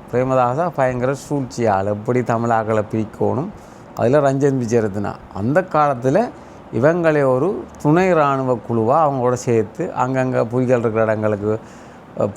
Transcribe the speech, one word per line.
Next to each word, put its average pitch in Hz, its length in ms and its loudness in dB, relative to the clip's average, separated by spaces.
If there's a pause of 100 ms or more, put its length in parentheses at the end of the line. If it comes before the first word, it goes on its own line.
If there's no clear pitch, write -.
(100)
பிரேமதாசா 127 540 0 (120)
பயங்கர 127 340 0 (120)
சூழ்ச்சியால் 113 720 -2
எப்படி 120 260 -2 (100)
தமிழாக்களை 113 520 0 (100)
பிரிக்கணும், 110 580 -2 (460)
அதுல 123 300 2
ரஞ்சன் 135 360 2
விஜயரத்னா 107 500 -2 (280)
அந்த 127 180 0 (160)
காலத்துல 143 480 2 (560)
இவங்களை 156 440 4 (120)
ஒரு 143 160 0 (320)
துணை 165 320 4
இராணுவ 135 440 2 (100)
குழுவா 117 360 2
அவங்களோட 127 340 0 (100)
சேர்த்து 113 360 0 (200)
அங்கங்க 127 480 0
புலிகள் 123 320 2
இருக்கிற 113 240 0
இடங்களுக்கு, 107 440 0 (680)
அ, 104 160 0